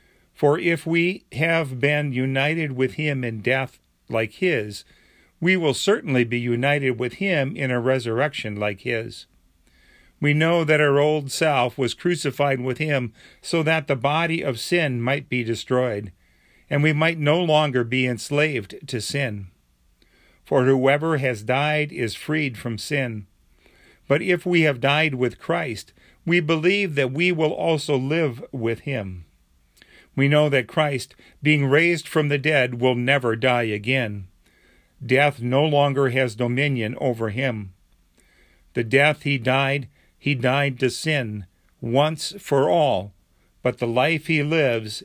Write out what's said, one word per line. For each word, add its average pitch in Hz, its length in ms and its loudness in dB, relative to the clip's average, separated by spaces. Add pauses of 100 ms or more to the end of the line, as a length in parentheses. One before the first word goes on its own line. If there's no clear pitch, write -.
(320)
For 147 260 2
if 165 280 -2
we 170 460 0
have 151 460 -2
been 147 360 0
united 135 580 -2
with 127 220 -2
him 147 280 -4
in 113 200 -6
death 131 360 -2 (300)
like 113 240 -2
his, 117 540 -4 (560)
we 185 160 2
will 151 160 2
certainly 147 500 2
be 120 160 -2
united 127 580 0
with 123 160 -4
him 156 400 -2
in 131 160 -4
a 123 80 0
resurrection 117 800 -2
like 104 240 -4
his. 113 460 -6 (960)
We 147 100 4
know 165 320 2
that 151 160 4
our 143 180 4
old 147 320 2
self 135 460 0
was 127 160 0
crucified 143 720 -2
with 127 160 -4
him 139 340 -2 (300)
so 165 200 0
that 160 260 0
the 143 60 0
body 156 460 0
of 120 180 -4
sin 143 440 0
might 135 260 -2
be 123 160 -2
destroyed, 113 680 -2 (580)
and 143 120 2
we 156 120 4
might 160 240 0
no 156 260 2
longer 151 400 2
be 127 220 0
enslaved 139 840 -2
to 110 140 -4
sin. 104 460 -4 (960)
For 135 200 2
whoever 139 540 2
has 123 260 -4
died 147 480 0
is 117 240 -4
freed 147 420 -4
from 117 180 -6
sin. 120 500 -6 (840)
But 139 140 2
if 170 220 0
we 175 180 4
have 139 180 2
died 143 340 2
with 123 240 -2
Christ, 160 540 -6 (340)
we 170 140 2
believe 165 560 0
that 131 160 0
we 175 180 0
will 156 220 0
also 160 440 0
live 139 540 -2
with 117 300 -4
him. 95 440 -8 (920)
We 139 120 4
know 151 200 4
that 131 180 2
Christ, 143 480 -4 (280)
being 147 240 4
raised 165 420 2
from 151 200 2
the 143 100 0
dead, 131 420 0
will 127 160 4
never 123 400 2
die 123 260 2
again. 107 640 -2 (800)
Death 135 360 2
no 127 240 2
longer 143 460 2
has 123 240 0
dominion 123 640 -2
over 113 300 -2
him. 110 420 -4 (1000)
The 123 100 0
death 143 380 2
he 143 160 -2
died, 135 500 0 (300)
he 143 160 -2
died 131 460 0
to 127 100 2
sin 113 560 -4 (340)
once 143 600 0
for 143 280 2
all, 127 440 2 (500)
but 127 160 -2
the 120 80 -2
life 143 400 0
he 156 160 0
lives, 131 640 0